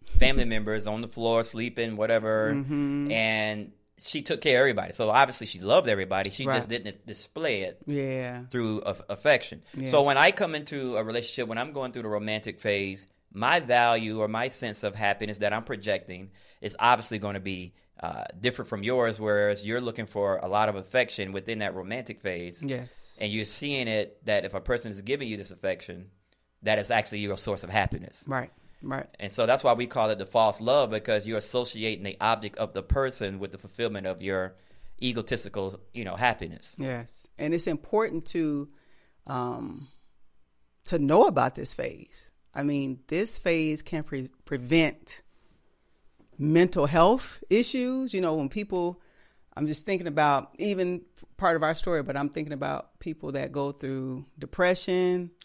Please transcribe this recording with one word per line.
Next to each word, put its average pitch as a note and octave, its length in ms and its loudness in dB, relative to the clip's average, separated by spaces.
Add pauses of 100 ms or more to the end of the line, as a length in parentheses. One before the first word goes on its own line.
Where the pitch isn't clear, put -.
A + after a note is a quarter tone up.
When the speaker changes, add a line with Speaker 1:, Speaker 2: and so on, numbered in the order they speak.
(180)
Speaker 1:
family B2+ 260 10
members G#2+ 420 2
on G#2+ 140 -2
the A#2 80 -8
floor A2+ 360 2
sleeping, A#2 520 -4
whatever, A2 560 2
Speaker 2:
Mm-hmm. C#3+ 580 -2
Speaker 1:
and A2 640 0 (320)
she - 160 -4
took D3+ 220 -2
care C3 160 6
of C3 60 8
everybody. F#2+ 280 0
So A2 160 0
obviously B2 380 4
she F2 140 -8
loved B2 280 4
everybody. F#2+ 420 0
She C3+ 140 -6
Speaker 2:
Right. C3+ 120 0
Speaker 1:
just A#2 120 -2
didn't G#2+ 380 -8
display A#2 560 -4
it F2+ 240 -8
Speaker 2:
Yeah. C3 640 -4
Speaker 1:
through A2 340 -2
aff-, G2 240 -4
affection. - 540 2 (120)
Speaker 2:
Yeah. C3 140 -6
Speaker 1:
So C#3+ 140 6
when C#3 160 4
I E3 140 8
come E3 220 -2
into C#3+ 420 -4
a A2 80 2
relationship, A#2 440 -4
when A2+ 80 -4
I'm C3+ 160 -4
going C3 200 -6
through A#2+ 100 -10
the A2 80 -6
romantic G#2+ 500 -4
phase, G2 460 -2 (260)
my C3 280 2
value A#2+ 600 4
or G#2+ 80 2
my A2+ 200 -2
sense A2+ 340 -8
of G2+ 120 -2
happiness G#2 440 -2
that G#2 160 0
I'm A2 100 -4
projecting G2 680 -6 (280)
is - 200 -8
obviously A2+ 380 4
gonna G2+ 220 -6
be, F#2 320 -8 (300)
uh, E2 220 -6 (160)
different A#2+ 280 -2
from G2+ 140 -6
yours, A#2 380 2
whereas G#2 440 2
you're A2+ 160 -2
looking A2+ 260 -6
for G2 320 0
a F#2 100 -4
lot G#2+ 200 4
of G#2 60 0
affection G2 560 -2
within G2 300 -6
that G2 120 -2
romantic F#2+ 480 -8
phase. F2 400 -6
Speaker 2:
Yes. B2 600 -10
Speaker 1:
And G#2 120 -2
you're A2 120 -4
seeing C#3 420 -4
it G#2+ 400 -2
that G2+ 180 2
if G2 100 -8
a F#2+ 60 -4
person A#2+ 300 -2
is G2 120 -12
giving C3 260 -4
you G#2+ 80 -6
this F#2+ 160 -12
affection, F#2 580 -8 (540)
that G#2+ 160 2
is G2 100 -4
actually G#2+ 300 0
your G2+ 160 -2
source - 260 -4
of E2+ 80 -12
happiness. - 560 -2
Speaker 2:
Right. C3+ 240 -4 (340)
Right. C3+ 220 -6 (140)
Speaker 1:
And G2 100 -6
so A#2 160 0
that's C3 160 4
why B2 120 6
we A#2+ 120 -4
call A2 240 2
it G#2 80 0
the F#2+ 80 -6
false A2 340 4
love, B2 300 4
because G#2+ 380 0
you're A2 100 -2
associating A2 640 -2
the G2 180 -8
object G#2+ 360 0
of - 180 -4
the F#2+ 80 -4
person B2+ 560 -2
with F#2+ 140 -8
the F#2+ 60 -16
fulfillment G#2 500 -4
of F#2 140 -4
your F#2 340 -2 (440)
egotistical, A2 800 -4 (160)
you A#2+ 100 -8
know, F#2 120 -8
happiness. A2 640 0
Speaker 2:
Yes. B2 500 -10 (100)
And D3+ 160 -2
it's E3+ 140 -2
important E3+ 640 -2
to, D3 340 -2 (600)
um, B2 580 -6 (1000)
to E3+ 120 0
know D#3 300 8
about C3 260 2
this - 180 -10
phase. - 600 -10 (200)
I C#3+ 120 -6
mean, C#3 420 -2
this F#3 320 -4
phase D#3+ 440 0
can D#3 200 -6
pre-, C3+ 280 -8 (140)
prevent C#3 800 0 (1160)
mental D#3 480 4
health F3 640 4
issues. B3 640 0
You F#3+ 60 0
know, E3 140 2
when C#3+ 140 0
people, F3+ 520 -2 (560)
I'm D3+ 100 0
just D3+ 180 -2
thinking F3+ 220 -2
about D3 520 2
even F3+ 440 0 (340)
part F3 200 4
of D#3 60 0
our D#3 120 2
story, D#3+ 280 0
but C#3 140 -4
I'm C#3+ 120 -2
thinking D3+ 240 -6
about C#3+ 480 -6
people D#3 320 -8
that C3+ 200 -4
go C#3+ 200 -4
through C3+ 520 -8 (140)
depression. F3+ 920 0 (140)